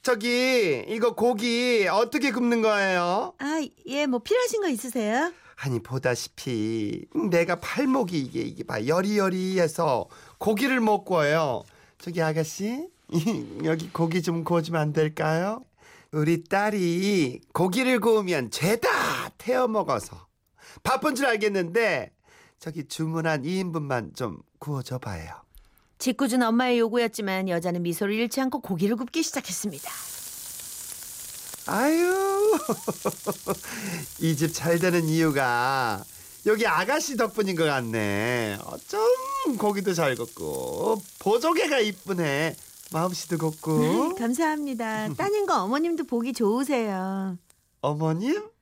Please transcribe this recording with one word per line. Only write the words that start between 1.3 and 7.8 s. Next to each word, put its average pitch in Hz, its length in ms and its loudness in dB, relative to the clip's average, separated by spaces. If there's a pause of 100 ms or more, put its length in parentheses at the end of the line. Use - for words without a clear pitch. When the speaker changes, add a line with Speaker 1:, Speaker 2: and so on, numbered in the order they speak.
Speaker 1:
어떻게 240 400 2
굽는 233 300 2
거예요? 196 760 2
Speaker 2:
아, 302 200 -2 (280)
예, 285 180 0
뭐 247 140 0
필요하신 466 420 2
거 381 80 0
있으세요? 247 640 0 (240)
Speaker 1:
아니, 123 240 -2
보다시피 113 1200 -2 (260)
내가 170 280 4
팔목이 254 600 0